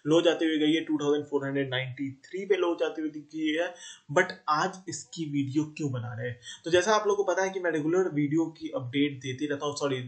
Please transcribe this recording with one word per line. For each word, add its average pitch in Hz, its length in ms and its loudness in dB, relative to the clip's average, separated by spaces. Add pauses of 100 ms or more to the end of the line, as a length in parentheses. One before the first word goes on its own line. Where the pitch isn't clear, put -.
लो 160 160 6
जाते 170 220 4
हुए 160 140 2
गई 151 160 4
है 156 100 0
टू 151 140 0
थाउजेंड 147 280 2
फ़ोर 139 200 0
हंड्रेड 139 240 0
नाइंटी 131 400 -4 (140)
थ्री 190 220 -8
पे 190 100 4
लो 175 240 2
जाते 156 220 -2
हुए 151 80 -2
दिख 151 240 -14
गई 156 220 0
है। 180 160 -2 (440)
But 180 220 2 (220)
आज 190 280 -2
इसकी 160 440 -8
video 143 320 0 (120)
क्यों 147 160 -2
बना 117 220 -6
रहे 120 140 -6
हैं? 117 100 -10 (260)
तो 170 60 -6
जैसा 180 240 6
आप 208 120 2
लोगों 196 180 2
को 180 80 2
पता 185 120 2
है 190 60 0
कि 190 100 -6
मैं 170 120 0
रेगुलर 160 420 2
video 151 320 2 (100)
की 151 200 -10
update 135 460 -2
देते 131 240 -6
रहता 143 200 -4
हूँ, 143 100 -4
सॉरी, 131 320 -2